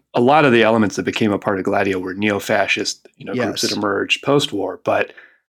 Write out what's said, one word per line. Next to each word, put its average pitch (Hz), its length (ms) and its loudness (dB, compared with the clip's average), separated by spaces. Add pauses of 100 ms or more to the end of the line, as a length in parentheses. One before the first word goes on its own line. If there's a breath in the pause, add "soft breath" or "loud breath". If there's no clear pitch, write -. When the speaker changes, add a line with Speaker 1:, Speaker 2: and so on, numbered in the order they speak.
(140)
Speaker 1:
a 127 60 2
lot 147 240 6
of 131 80 6
the 117 100 6
elements 110 340 2
that 95 80 -4
became 104 280 0
a 95 60 -2
part 98 200 -2
of 92 60 -4
Gladio 98 340 0
were 92 160 -8
neo-fascist, 101 1000 -2
you - 80 -20
know, - 100 -10
groups 117 300 -4
Speaker 2:
Yes. 113 60 -2
Speaker 1:
that - 60 -6
emerged 101 460 -2
post-war. 101 600 -2
But, - 280 0 (380 loud breath)